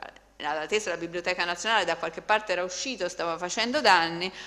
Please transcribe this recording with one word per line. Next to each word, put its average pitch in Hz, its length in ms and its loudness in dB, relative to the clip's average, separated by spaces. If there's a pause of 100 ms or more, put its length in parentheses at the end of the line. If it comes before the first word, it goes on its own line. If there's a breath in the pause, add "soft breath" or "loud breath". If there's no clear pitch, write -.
(400)
all'altezza 156 500 -2
della 170 100 -4
Biblioteca 175 460 -2
Nazionale, 190 400 2
da 165 100 2
qualche 165 260 -6
parte 214 300 2
era 180 140 0
uscito, 185 420 -4
stava 165 300 -4
facendo 226 420 -2
danni, 175 500 4 (180 loud breath)